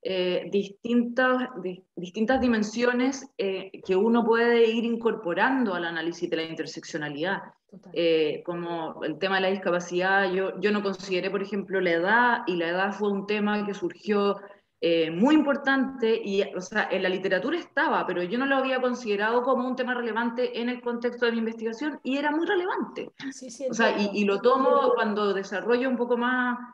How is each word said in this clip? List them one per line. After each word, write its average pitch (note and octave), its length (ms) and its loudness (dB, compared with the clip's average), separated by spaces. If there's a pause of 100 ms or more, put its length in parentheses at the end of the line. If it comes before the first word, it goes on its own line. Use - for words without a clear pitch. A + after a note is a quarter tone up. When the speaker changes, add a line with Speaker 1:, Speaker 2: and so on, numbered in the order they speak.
Speaker 1:
eh, F3+ 480 0
distintas, A#3+ 1000 0 (120)
di-, F3+ 220 -8 (120)
distintas G#3+ 440 0
dimensiones, A#3+ 840 2 (120)
eh, F#3+ 320 -4 (160)
que F#3 120 2
uno A3+ 280 4
puede A#3 460 6
ir A3+ 140 0
incorporando A3+ 880 0
al F3 120 -4
análisis E3+ 440 -4
de E3+ 80 -2
la D#3+ 60 -2
interseccionalidad. D#3 960 -6 (300)
Speaker 2:
Total. F#3 240 -20
Speaker 1:
Eh, D#3+ 520 2
como E3+ 580 -6
el D3+ 160 -4
tema F#3+ 160 0
de F#3+ 60 2
la F#3+ 80 2
discapacidad, F#3+ 840 0
yo, F#3+ 300 -2
yo G#3 100 2
no G#3 100 0
consideré, F#3+ 480 -4
por G3 120 -4
ejemplo, G3 400 -4
la F3+ 100 2
edad, A3+ 460 4 (100)
y F#3 80 0
la E3 140 -2
edad F#3 240 0
fue G3+ 180 -2
un G3 160 -4
tema G#3 380 0
que G3+ 80 -4
surgió, G3+ 640 -2 (460)
eh, E3 280 2
muy A3+ 240 4
importante, C4+ 880 2
y, G3 160 0
o - 180 -2
sea, G#3 320 -4
en F#3 120 0
la F#3 60 2
literatura F#3 500 0
estaba, C#4 480 0
pero F3+ 160 -2
yo F3+ 160 -4
no C4+ 80 -2
lo C#4 100 2
había C4 240 0
considerado A#3 600 0
como B3+ 240 0
un B3+ 80 -2
tema B3 180 -2
relevante A#3+ 680 -2
en A#3+ 100 -2
el B3 120 -6
contexto A#3 460 -2
de A3+ 60 4
mi A#3 40 0
investigación, A3+ 680 -4
y C4 140 -2
era D4 140 0
muy E4 160 0
relevante. F#4 640 -2 (200)
Speaker 2:
Sí, C4 200 -14
sí, C4+ 180 -8
Speaker 1:
O A#3+ 60 -4
sea, A3 160 4
y, G3+ 160 0
Speaker 2:
entiendo. G3 120 -2
Speaker 1:
y G3+ 60 2
lo G3 160 2
tomo B3+ 540 4
cuando G#3 400 0
desarrollo G3+ 520 0
un B3+ 100 0
poco A#3+ 200 0
más B3 400 0 (160)